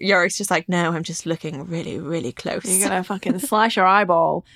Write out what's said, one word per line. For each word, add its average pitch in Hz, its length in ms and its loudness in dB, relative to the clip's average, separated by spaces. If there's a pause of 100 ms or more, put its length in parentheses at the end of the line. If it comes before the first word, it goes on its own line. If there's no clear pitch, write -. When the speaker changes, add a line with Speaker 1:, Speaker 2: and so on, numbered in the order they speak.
Speaker 1:
Yorick's 185 340 4
just - 140 -4
like, 170 180 0
"No, 175 240 2
I'm 165 100 -2
just 170 220 -8
looking 160 420 -6
really, 165 320 -6
really 156 340 -6
close." - 340 -8
Speaker 2:
You're 190 220 2
gonna 185 160 -2
fucking 185 340 -4
slice 220 360 2
your 185 120 4
eyeball. 175 580 4 (120)